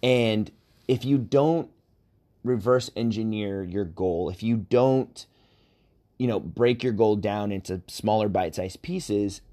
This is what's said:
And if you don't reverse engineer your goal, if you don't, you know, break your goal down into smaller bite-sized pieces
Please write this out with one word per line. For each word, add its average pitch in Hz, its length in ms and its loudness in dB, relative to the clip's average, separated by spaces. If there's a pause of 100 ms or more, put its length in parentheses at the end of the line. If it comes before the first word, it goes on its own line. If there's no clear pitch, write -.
And 117 480 2 (380)
if 127 160 0
you 139 140 2
don't 143 520 0 (720)
reverse 123 520 2
engineer 107 680 -2
your 92 220 -4
goal, 85 460 -2
if 95 120 -12
you 117 140 2
don't, 123 680 2 (920)
you 127 100 0
know, 107 100 0
break 117 460 0
your 127 80 0
goal 107 240 4
down 104 340 -2
into 92 380 -6
smaller 107 400 0
bite-sized 92 540 -4
pieces 104 580 -4 (120)